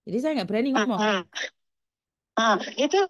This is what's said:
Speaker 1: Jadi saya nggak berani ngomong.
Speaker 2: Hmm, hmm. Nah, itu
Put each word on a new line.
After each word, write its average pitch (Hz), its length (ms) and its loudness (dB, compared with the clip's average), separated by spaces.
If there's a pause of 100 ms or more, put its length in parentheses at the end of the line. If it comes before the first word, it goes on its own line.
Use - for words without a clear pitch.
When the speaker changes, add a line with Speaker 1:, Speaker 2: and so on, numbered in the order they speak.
Speaker 1:
Jadi 202 160 -4
saya 311 160 0
nggak 190 140 -4
berani 233 240 0
ngomong. 214 240 0
Speaker 2:
Hmm, 208 260 0
hmm. - 260 -10 (840)
Nah, 220 240 2 (160)
itu 294 320 2